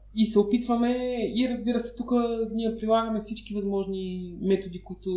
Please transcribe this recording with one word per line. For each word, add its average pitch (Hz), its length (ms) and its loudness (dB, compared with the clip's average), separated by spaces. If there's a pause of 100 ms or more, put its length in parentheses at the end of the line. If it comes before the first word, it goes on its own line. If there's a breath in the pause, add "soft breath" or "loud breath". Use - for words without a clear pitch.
(140)
и 214 120 6
се 208 120 2
опитваме, 240 760 2 (180)
и 247 160 2
разбира 226 300 0
се, - 160 -8
тук 247 140 -4 (420)
ние 226 240 -2
прилагаме 220 420 2
всички - 360 -8
възможни 190 880 -4
методи, 190 440 0
които 185 320 -8